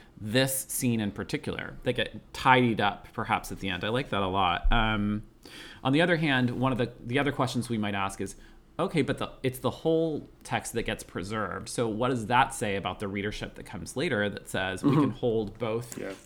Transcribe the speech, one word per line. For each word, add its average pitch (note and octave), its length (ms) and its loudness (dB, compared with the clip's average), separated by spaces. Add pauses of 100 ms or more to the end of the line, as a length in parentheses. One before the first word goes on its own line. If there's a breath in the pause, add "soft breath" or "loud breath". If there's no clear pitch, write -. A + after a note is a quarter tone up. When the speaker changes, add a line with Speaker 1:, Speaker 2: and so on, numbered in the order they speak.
(240 loud breath)
Speaker 1:
this C3 440 0
scene A#2 320 0
in G#2 100 0
particular - 640 -6 (100)
that B2+ 100 0
get - 400 -6
tidied B2+ 460 6
up G2+ 340 0
perhaps G#2+ 380 -2
at F2+ 80 -8
the F#2+ 100 -4
end. F2 140 -2
I G#2 60 -2
like B2+ 200 -2
that G2+ 120 0
a F#2+ 60 2
lot. F#2 440 2
Um, G#2+ 520 2 (600 loud breath)
on C3 100 2
the D#3 80 6
other F3 160 4
hand, C3 340 2
one B2+ 200 0
of B2 60 0
the, A#2+ 140 0 (160)
the A#2+ 100 0
other C#3 140 2
questions B2+ 380 0
we A#2 100 0
might G2+ 160 0
ask G2 260 -2
is, G2 140 -6 (420 soft breath)
okay, E3+ 240 2
but C3 160 0
the, - 140 -4 (100)
it's B2+ 180 -2
the A#2+ 120 0
whole D#3+ 580 0 (140)
text - 300 -4
that A2+ 100 0
gets A2 200 -4
preserved. G2 640 -6
So A#2+ 180 0
what A2+ 220 0
does A2+ 180 -2
that B2 260 6
say G#2 220 -2
about F#2 240 -4
the G#2 80 -4
readership G2+ 480 -4
that - 100 -14
comes - 320 -12
later A#2 320 2
that - 200 -8
says F#2 340 -2
we C#3+ 80 6
Speaker 2:
Mm-hmm. D3 100 6
Speaker 1:
can C3+ 100 4
hold A2+ 460 0
both A#2 400 -4
Speaker 2:
Yeah. G2 140 -8 (140)